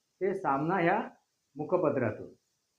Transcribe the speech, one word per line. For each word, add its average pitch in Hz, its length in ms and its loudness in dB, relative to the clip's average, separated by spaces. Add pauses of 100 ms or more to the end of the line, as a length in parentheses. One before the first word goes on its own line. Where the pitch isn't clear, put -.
(200)
ते 190 140 0
सामना 160 420 0
ह्या 196 320 2 (480)
मुखपत्रातून, 139 800 -2 (440)